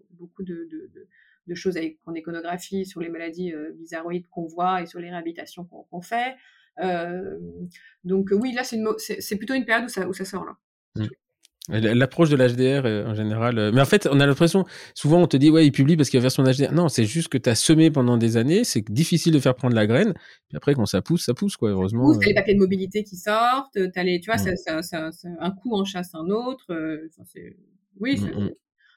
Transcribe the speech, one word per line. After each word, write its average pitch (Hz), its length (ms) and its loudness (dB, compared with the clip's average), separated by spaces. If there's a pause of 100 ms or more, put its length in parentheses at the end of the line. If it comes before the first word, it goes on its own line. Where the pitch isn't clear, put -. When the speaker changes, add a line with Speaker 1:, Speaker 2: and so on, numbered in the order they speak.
(100)
Speaker 1:
beaucoup 175 320 -18
de, 180 120 -10 (180)
de, - 200 -16
de, - 140 -20 (400)
de 175 80 -10
choses 175 220 -6
avec, 160 280 -8
en 165 100 -12
éconographie 170 680 -8
sur 185 160 -14
les 170 100 -8
maladies, 165 420 -10
euh, 156 260 -10
bizarroïdes 170 500 -10
qu'on 170 200 -10
voit 175 340 -2
et 170 40 -10
sur 180 120 -16
les 175 120 -12
réhabilitations 170 540 -12
qu'on, - 200 -20
qu'on 175 180 -14
fait. 247 320 -6 (480)
Euh, 180 560 -6 (640)
donc, 190 300 -2
euh, 196 40 2
oui, 247 180 -2
là, 247 100 -4
c'est 247 100 -10
une 220 80 -2
mo-, 220 160 -2
c'est, 190 220 -10
c'est 208 160 -8
plutôt 226 180 -6
une 262 120 -2
période 233 180 0
où 247 40 -10
ça, - 200 -6
où - 40 -6
ça 190 120 -8
sort, 185 200 -10
là. - 120 -16 (400)
Speaker 2:
Mm. 107 100 -4 (680)
Et 101 40 -2
l-, 110 200 2
l'approche 135 320 2
de 147 60 4
l'H 127 220 4
D 131 240 2
R, 131 60 -2
euh, 107 200 -2
en 110 80 -4
général, 110 420 0
euh, 107 160 2
mais 127 80 6
en 139 40 8
fait, 202 260 2
on 139 80 4
a 139 80 6
l'impression, 170 380 4 (320)
souvent, 165 260 4
on 160 60 4
te - 80 2
dit, « 139 160 6
Ouais, 160 120 8
il 143 60 8
publie 139 260 4
parce 147 140 2
qu'il 131 80 4
va 120 40 4
faire 131 100 2
son 143 100 2
H 131 160 4
D 139 80 2
R. » - 80 -2
Non, 170 140 4
c'est 117 160 2
juste 156 240 -2
que 131 100 -2
t'as 117 160 2
semé 160 380 6
pendant 123 240 4
des 113 200 2
années, 156 280 2
c'est 117 260 -2
difficile 160 420 2
de 156 60 6
faire 131 160 4
prendre 123 220 0
la 107 100 4
graine, 151 260 2 (360)
puis 147 80 -12
après, 143 180 2
quand 127 120 0
ça 98 160 0
pousse, 170 220 -2
ça 123 100 0
pousse, - 220 -4
quoi, 113 120 -2
Speaker 1:
Ça 101 60 0
Speaker 2:
heureusement, 95 320 0
Speaker 1:
pousse, - 120 6
t'as - 80 -2
Speaker 2:
euh. - 40 2
Speaker 1:
les 196 40 0
papiers 202 200 2
de 202 40 4
mobilité 190 460 0
qui 208 100 -18
sortent, 233 640 -2 (160)
t'as 180 80 -4
les, 180 160 0
tu 175 80 -10
vois, 220 160 -2
Speaker 2:
Mm. 185 140 -2
Speaker 1:
ça, - 0 -
ça, 165 260 -6
ça, 165 300 -8
ça, 175 160 -18 (100)
un 175 140 -4
coup 233 240 -8
en 190 80 0
chasse 180 320 -10
un 165 140 -6
autre, 240 440 -6
euh, 160 360 -8
enfin, - 120 -20 (100)
c'est... - 240 -20 (440)
oui, 269 160 0
Speaker 2:
Mm, 101 100 -2
Speaker 1:
c'est, - 140 -6
Speaker 2:
mm. - 100 -2 (460)